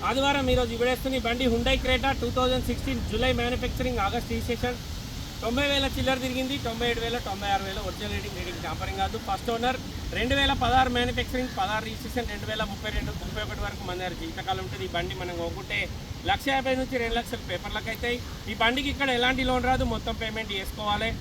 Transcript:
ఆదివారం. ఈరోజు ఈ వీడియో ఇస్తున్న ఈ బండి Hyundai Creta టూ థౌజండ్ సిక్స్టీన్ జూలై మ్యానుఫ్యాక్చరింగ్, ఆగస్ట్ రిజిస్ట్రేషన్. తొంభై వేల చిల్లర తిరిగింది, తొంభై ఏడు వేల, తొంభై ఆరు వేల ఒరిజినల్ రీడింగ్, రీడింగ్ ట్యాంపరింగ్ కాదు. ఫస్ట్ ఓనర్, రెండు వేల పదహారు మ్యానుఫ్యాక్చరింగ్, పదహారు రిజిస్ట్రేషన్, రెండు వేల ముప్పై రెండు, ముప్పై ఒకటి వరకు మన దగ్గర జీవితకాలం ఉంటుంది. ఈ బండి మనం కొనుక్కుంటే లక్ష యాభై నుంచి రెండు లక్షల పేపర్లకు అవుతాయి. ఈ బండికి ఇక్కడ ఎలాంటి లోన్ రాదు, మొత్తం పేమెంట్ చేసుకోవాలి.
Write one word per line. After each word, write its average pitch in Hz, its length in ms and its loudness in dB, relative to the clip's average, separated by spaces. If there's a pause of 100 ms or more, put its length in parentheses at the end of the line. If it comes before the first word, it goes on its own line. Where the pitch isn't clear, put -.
ఆదివారం. 269 460 4
ఈరోజు 247 200 4
ఈ 233 80 -4
వీడియో 247 160 4
ఇస్తున్న 262 220 0
ఈ - 80 -
బండి 240 240 2
Hyundai 240 320 4
Creta 254 280 4 (100)
టూ 240 160 0
థౌజండ్ 254 320 4
సిక్స్టీన్ 240 320 0 (100)
జూలై 247 280 4
మ్యానుఫ్యాక్చరింగ్, 240 640 0
ఆగస్ట్ 220 280 0
రిజిస్ట్రేషన్. 233 440 0 (640)
తొంభై 240 280 2
వేల 269 260 2
చిల్లర 262 280 2
తిరిగింది, 262 320 0 (100)
తొంభై 226 240 0
ఏడు 233 140 0
వేల, 233 120 0 (120)
తొంభై 202 260 -2
ఆరు 196 140 0
వేల 190 180 -4
ఒరిజినల్ 202 300 -4
రీడింగ్, 202 240 -4
రీడింగ్ 175 240 -4
ట్యాంపరింగ్ 190 380 -2
కాదు. 196 140 0 (100)
ఫస్ట్ 196 280 -2
ఓనర్, 240 260 0 (380)
రెండు 254 220 2
వేల 277 120 4 (100)
పదహారు 254 260 6 (100)
మ్యానుఫ్యాక్చరింగ్, 247 600 0
పదహారు 214 300 0
రిజిస్ట్రేషన్, 233 440 -4
రెండు 208 200 -6
వేల 214 180 0
ముప్పై 214 260 -6
రెండు, 202 140 -2 (140)
ముప్పై 208 240 -4
ఒకటి 202 180 -4
వరకు 202 220 -6
మన 180 120 -4
దగ్గర 180 220 -4
జీవితకాలం 180 440 -4
ఉంటుంది. - 220 -6
ఈ 170 60 -6
బండి 175 260 -2
మనం 175 220 -6
కొనుక్కుంటే 190 380 -4 (500)
లక్ష 214 240 2
యాభై 262 260 2
నుంచి 262 220 -2
రెండు 226 160 0
లక్షల 233 320 -6
పేపర్లకు 214 420 -4
అవుతాయి. 240 240 -2 (340)
ఈ 214 120 -4
బండికి 262 320 4
ఇక్కడ 269 140 2 (100)
ఎలాంటి 254 320 4
లోన్ 247 200 2
రాదు, 254 260 2
మొత్తం 226 160 -4 (120)
పేమెంట్ 220 340 -4
చేసుకోవాలి. 208 600 -2